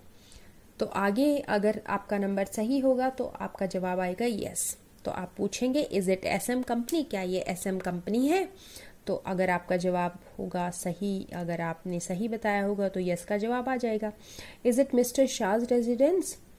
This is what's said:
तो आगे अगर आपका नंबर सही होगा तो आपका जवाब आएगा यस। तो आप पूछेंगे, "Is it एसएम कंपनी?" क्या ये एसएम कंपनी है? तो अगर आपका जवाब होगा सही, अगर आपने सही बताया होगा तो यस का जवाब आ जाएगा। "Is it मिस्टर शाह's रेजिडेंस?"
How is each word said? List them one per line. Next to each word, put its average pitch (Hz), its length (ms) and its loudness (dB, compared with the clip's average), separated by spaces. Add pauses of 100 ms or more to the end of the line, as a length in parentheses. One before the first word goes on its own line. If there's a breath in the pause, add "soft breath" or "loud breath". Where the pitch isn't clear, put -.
(800 soft breath)
तो - 60 -2
आगे 214 520 2
अगर 214 500 0
आपका 202 300 -2
नंबर 196 280 0
सही 226 340 0
होगा 262 300 4
तो 254 160 -2
आपका - 400 -6
जवाब 185 340 -2
आएगा 185 260 -2
यस। - 520 -2 (280)
तो - 60 -4
आप - 260 -8
पूछेंगे, 254 560 0
"Is 190 100 2
it 190 200 2
एसएम 247 380 0
कंपनी?" 247 420 0
क्या 202 180 -6
ये 185 180 -2
एसएम 185 400 -2
कंपनी 202 480 0
है? 370 220 2 (580 loud breath)
तो 190 80 0
अगर 185 340 0
आपका 180 280 0
जवाब 175 420 0 (200)
होगा 180 300 -4
सही, 190 640 -4
अगर 170 280 -4
आपने 170 380 -4
सही 190 280 -2
बताया 208 360 0
होगा 196 260 0
तो 190 100 -4
यस 175 260 -2
का 208 120 0
जवाब 240 320 -2
आ 262 60 0
जाएगा। 220 380 -2 (520 loud breath)
"Is 247 140 6
it 269 160 4
मिस्टर 247 320 6
शाह's 233 440 2
रेजिडेंस?" 247 640 4 (220)